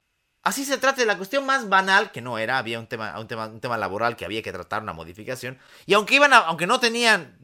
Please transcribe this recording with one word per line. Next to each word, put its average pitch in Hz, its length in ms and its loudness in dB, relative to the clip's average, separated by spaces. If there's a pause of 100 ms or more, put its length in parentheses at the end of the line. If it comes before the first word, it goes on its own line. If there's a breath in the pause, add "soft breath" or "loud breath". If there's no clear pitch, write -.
(440)
Así 269 200 -2
se 269 140 -2
trata 262 220 2
de 233 60 4
la 202 100 2
cuestión 269 280 -2
más 262 240 0
banal, 190 440 4
que 123 80 -12
no 120 180 -6
era, 113 180 0
había 117 220 -2
un 113 80 -10
tema, 107 320 -8
un 110 80 -10
tema, 110 200 -6
un 110 140 -14
tema 120 160 -2
laboral 107 380 0
que 101 100 -12
había 104 160 -4
que 104 120 -8
tratar, 92 300 -8
una 101 100 -10
modificación, 110 640 -12 (260 loud breath)
y 170 100 4
aunque 214 200 2
iban 285 180 6
a, 240 60 10
aunque 170 300 0
no 247 100 2
tenían 226 640 0